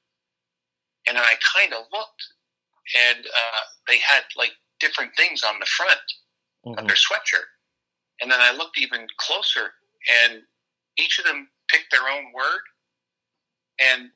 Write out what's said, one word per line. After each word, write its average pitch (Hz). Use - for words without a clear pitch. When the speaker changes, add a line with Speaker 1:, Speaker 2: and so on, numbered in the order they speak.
Speaker 1:
And 120
then 123
I 113
kinda 180
looked, 214
and, 120
uh, 117
they 123
had, 135
like, 120
different 147
things 165
on 107
the 113
front -
Speaker 2:
Mm-hmm. 117
Speaker 1:
of 110
their 101
sweatshirt. -
And 123
then 127
I 123
looked -
even 123
closer, 151
and 117
each 165
of -
them 143
picked -
their 131
own 135
word, 143
and 127